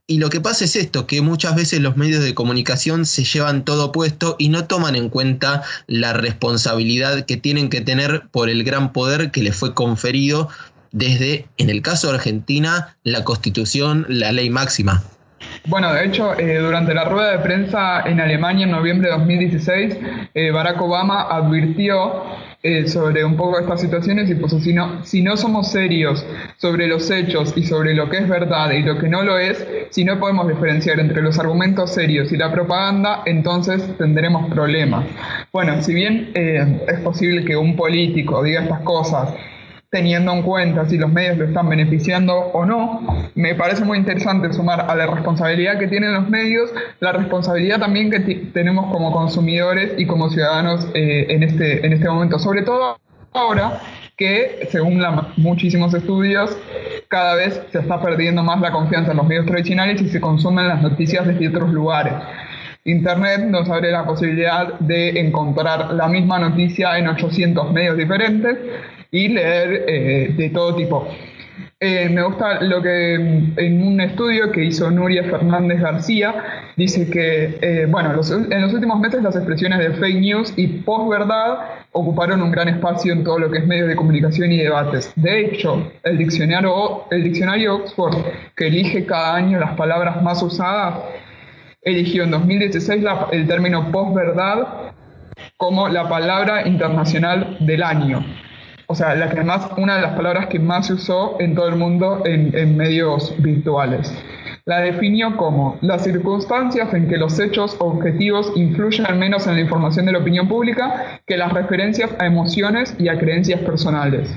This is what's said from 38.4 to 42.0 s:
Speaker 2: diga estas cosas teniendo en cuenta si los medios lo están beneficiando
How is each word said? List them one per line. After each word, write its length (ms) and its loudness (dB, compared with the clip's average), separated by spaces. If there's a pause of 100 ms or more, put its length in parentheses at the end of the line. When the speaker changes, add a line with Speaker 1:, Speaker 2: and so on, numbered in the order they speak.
Speaker 2:
diga 220 0
estas 180 -2
cosas 480 0 (600)
teniendo 440 2
en 80 0
cuenta 480 2
si 80 2
los 120 2
medios 280 2
lo 80 0
están 240 2
beneficiando 640 2